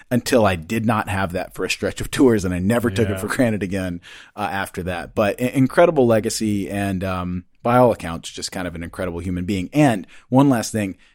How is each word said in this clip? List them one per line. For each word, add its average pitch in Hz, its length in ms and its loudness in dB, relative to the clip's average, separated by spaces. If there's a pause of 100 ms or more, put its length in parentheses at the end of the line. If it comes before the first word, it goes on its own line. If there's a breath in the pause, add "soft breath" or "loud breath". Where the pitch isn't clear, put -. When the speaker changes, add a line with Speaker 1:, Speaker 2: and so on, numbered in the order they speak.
(120)
Speaker 1:
until 120 340 2
I 95 100 2
did 104 300 -4
not 107 240 0
have 95 240 -2
that - 220 -6
for 92 100 -4
a 90 40 -4
stretch - 320 -4
of - 100 -6
tours, 113 340 4
and 90 80 -2
I 90 60 -2
never 113 320 2
took 95 180 0
it 101 40 -2
Speaker 2:
Yeah. 95 40 -4
Speaker 1:
for 101 100 -8
granted 107 360 0
again, 92 360 -6 (360 loud breath)
uh, 104 160 -4
after 95 320 -6
that. 85 320 -6
But 104 260 0
i-, 123 40 0
incredible 143 600 4
legacy 107 640 0
and, 98 340 -4
um, 90 420 -6 (180)
by 120 140 4
all 123 140 8
accounts, 85 380 -6
just - 220 -10
kind 92 160 -6
of 85 80 -8
an 85 80 -10
incredible 85 340 -6
human 90 280 -4
being. 92 280 -4
And 135 320 2 (240 soft breath)
one 135 220 6
last 113 200 0
thing, 101 260 -4 (180)